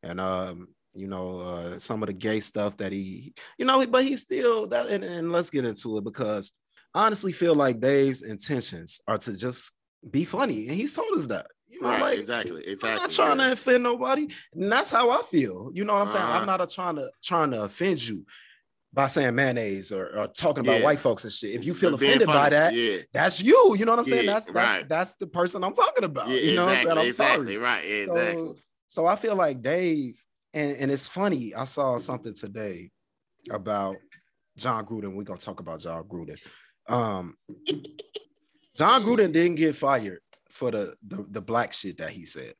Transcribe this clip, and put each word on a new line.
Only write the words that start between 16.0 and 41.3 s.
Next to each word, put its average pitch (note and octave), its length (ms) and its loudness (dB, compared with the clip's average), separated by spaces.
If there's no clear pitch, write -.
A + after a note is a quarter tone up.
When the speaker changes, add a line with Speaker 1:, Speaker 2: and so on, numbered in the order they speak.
Speaker 1:
I'm G3+ 40 0
saying? G3+ 160 0
Speaker 2:
Uh-huh. A3+ 160 0
Speaker 1:
I'm A3 60 -2
not F#3+ 160 0
a, F3 60 -2
trying F3 280 -6
to, C#3 140 -6
trying D#3+ 300 0
to A2 120 -2
offend C3+ 440 -2
you. G#2 180 -6
By C3+ 120 4
saying C3 280 2
mayonnaise A2+ 560 0
or, F#2+ 160 -6
or G#2 100 -2
talking C#3 380 -2
about A2+ 140 4
Speaker 2:
Yeah. A#2+ 60 4
Speaker 1:
white D3 140 4
folks A#2 260 0
and G#2+ 80 -6
shit. G2+ 180 -4
If A#2 140 -6
you E3+ 80 -2
feel F3 180 4
Speaker 2:
Just C3+ 80 -2
being C#3 140 6
Speaker 1:
offended A3+ 140 6
by D3+ 60 4
Speaker 2:
funny. C#3+ 180 8
Speaker 1:
that, D#3+ 220 4
Speaker 2:
Yeah. A2 240 2
Speaker 1:
that's F3 300 2
you. F#4+ 340 10
You G3+ 80 2
know A3+ 60 4
what A#3 80 4
I'm A#3+ 60 0
saying? B3+ 200 2
Speaker 2:
Yeah, G3+ 80 2
Speaker 1:
That's, G#3+ 120 -2
that's, - 100 -8
Speaker 2:
right. G#2+ 340 2
Speaker 1:
that's F3+ 260 -2
the F#3 120 -8
person F3+ 380 -2
I'm G3+ 100 -2
talking A4+ 300 4
about. D3 240 -6
Speaker 2:
Yeah, C3 80 2
Speaker 1:
You - 180 4
know F3 100 4
what F3+ 120 4
I'm B2 80 4
saying? E3 120 4
Speaker 2:
exactly, C#3 100 4
Speaker 1:
I'm B2 60 0
sorry. C#3 280 4
Speaker 2:
exactly, G#2 160 -4
right, A#2 260 0
Speaker 1:
So, F3 100 -2
Speaker 2:
exactly. D#3+ 360 -2
Speaker 1:
so E3 180 -2
I F#3 120 4
feel G#3+ 180 -2
like D3 260 0
Dave, D3+ 640 -2
and, C#3+ 240 -4
and C3+ 140 -2
it's C#3 180 0
funny, E3 440 -2
I B2 120 -6
saw C3 320 0
something A#2 360 -6
today G2+ 560 -10
about G2 460 -4
Jon A2+ 280 -4
Gruden. G#2 280 -8
We're G2+ 100 -8
gonna F#2+ 160 -12
talk - 200 -12
about E2 220 -12
Jon E2 240 -8
Gruden. E2+ 340 -12
Um, G#2 480 -2
Jon A3 240 6
Gruden G3+ 300 4
didn't E3+ 240 4
get D#3 200 2
fired A2+ 440 0
for B2+ 220 -4
the, G#2 240 -4
the, G2 240 -10
the G2+ 120 -8